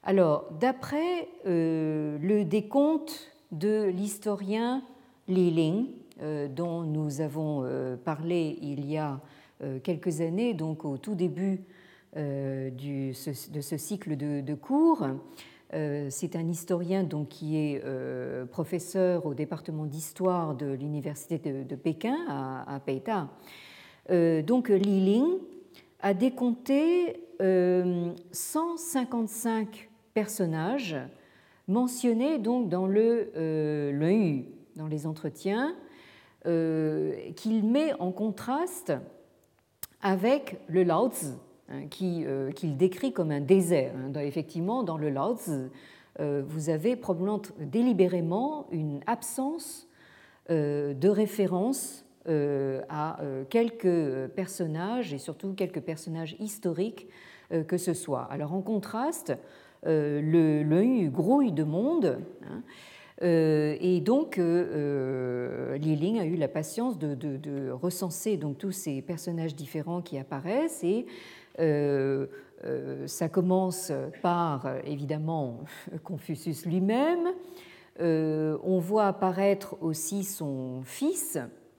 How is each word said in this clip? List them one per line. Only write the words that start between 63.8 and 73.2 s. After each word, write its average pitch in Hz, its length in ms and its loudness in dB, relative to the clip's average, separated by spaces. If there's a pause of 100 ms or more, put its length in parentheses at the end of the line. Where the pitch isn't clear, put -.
donc, 247 380 2
euh, 131 1400 0
euh, 139 40 -4
Li 156 180 2
Ling 196 240 0
a 175 60 0
eu 170 100 0
la 151 120 0
patience 196 520 -4
de, 147 160 -2
de, 135 220 -6
de 139 340 -6
recenser 175 640 -2
donc, 147 220 -4
tous 196 120 -4
ces 139 300 -4
personnages 165 540 -4
différents 156 480 -6
qui 143 160 -8
apparaissent, 170 640 -2
et, 202 240 0 (520)
euh, 143 680 2 (360)
euh, 135 440 -6
ça 160 200 -2